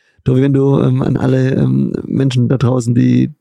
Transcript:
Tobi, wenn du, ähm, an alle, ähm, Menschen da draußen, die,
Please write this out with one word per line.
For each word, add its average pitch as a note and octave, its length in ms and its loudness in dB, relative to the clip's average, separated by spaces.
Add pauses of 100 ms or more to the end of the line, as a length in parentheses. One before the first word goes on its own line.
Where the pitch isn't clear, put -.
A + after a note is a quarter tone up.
(240)
Tobi, C3 180 2
wenn C#3 120 0
du, C#3 260 2
ähm, C3 220 0
an - 160 -2
alle, C3 380 0
ähm, C3 360 0 (140)
Menschen B2+ 420 -2
da C3 100 0
draußen, A#2+ 380 0
die, B2+ 460 2